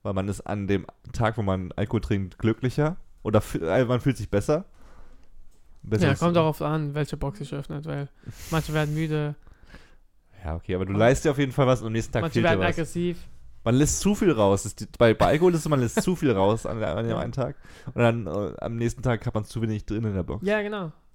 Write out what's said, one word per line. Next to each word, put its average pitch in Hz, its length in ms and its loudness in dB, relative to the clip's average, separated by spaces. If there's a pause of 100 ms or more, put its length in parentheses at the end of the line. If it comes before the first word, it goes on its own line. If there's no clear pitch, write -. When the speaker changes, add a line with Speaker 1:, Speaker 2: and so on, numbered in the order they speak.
Speaker 1:
Weil 101 60 -4
man 98 160 -2
ist 92 120 -6
an 101 260 -4
dem 98 200 2 (260)
Tag, 107 240 0
wo 117 60 -2
man 95 320 -2
Alkohol 104 260 0
trinkt, 95 380 -4
glücklicher 147 560 0 (280)
oder 107 180 4
fü-, - 260 -6
äh, 117 180 4
man 120 160 0
fühlt 131 160 2
sich 104 120 -10
besser. 151 360 0 (1200)
Besser 110 240 2
Speaker 2:
Ja, 139 60 6
Speaker 1:
ist 135 60 -2
Speaker 2:
kommt 170 160 2
darauf 156 260 2
an, 151 340 -2
welche 151 220 -4
Box 143 240 -6
ich 143 120 -10
öffnet, 147 320 -10
weil 143 240 -8 (420)
manche 156 220 -2
werden 151 200 0
müde. 151 420 -2 (1080)
Speaker 1:
Ja, 78 120 -6
okay, 90 200 -4
aber 92 100 0
du 98 80 -4
Speaker 2:
Und 101 60 2
Speaker 1:
leistest 123 260 6
dir 151 60 4
auf 135 60 -2
jeden 139 140 0
Fall 135 160 4
was 123 140 4
und 113 60 -8
am 110 60 -4
nächsten 113 200 -2
Tag 117 80 0
Speaker 2:
manche 165 120 -4
Speaker 1:
fehlt 170 120 2
dir 165 40 4
Speaker 2:
werden 185 120 2
Speaker 1:
was. 180 140 2
Speaker 2:
aggressiv. 170 420 -4 (460)
Speaker 1:
Man 117 120 2
lässt 143 240 4
zu 202 160 2
viel 196 160 4
raus. 101 320 4
Das 104 100 -8
ist - 60 -18
die, 107 80 -8 (100)
bei, 113 160 8
bei 101 140 4
Alkohol 165 260 6
ist 160 80 2
es, 156 80 -4
man 143 120 4
lässt 120 200 2
zu 180 140 0
viel 143 160 2
raus 101 340 4
an, 113 160 -4
an 98 220 -2
dem 117 80 -2
Speaker 2:
Ja. - 80 -2
Speaker 1:
einen 120 140 -6
Tag. 131 220 -4 (320)
Und 123 140 -4
dann, 117 260 2
äh, 90 320 -4
am 117 180 -6
nächsten 117 240 -2
Tag 123 240 -2
hat - 100 -4
man 107 80 -2
zu - 180 -8
wenig 110 240 -4
drin 110 200 -4
in 104 80 -2
der 92 100 -2
Box. 113 220 -6
Speaker 2:
Ja, 208 160 0
genau. 202 300 -6 (220)